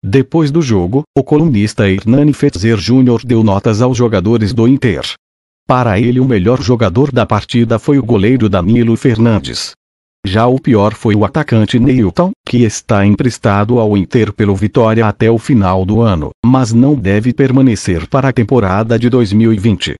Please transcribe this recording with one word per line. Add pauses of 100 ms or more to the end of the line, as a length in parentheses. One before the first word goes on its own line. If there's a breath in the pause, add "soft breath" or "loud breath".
Depois
do
jogo, (160)
o
colunista
Hernani
Fetzer
Júnior
deu
notas
aos
jogadores
do
Inter. (680)
Para
ele,
o
melhor
jogador
da
partida
foi
o
goleiro
Danilo
Fernandes. (540)
Já
o
pior
foi
o
atacante
Neilton, (160)
que
está
emprestado
ao
Inter
pelo
Vitória
até
o
final
do
ano, (160)
mas
não
deve
permanecer
para
a
temporada
de
dois
mil
e
vinte.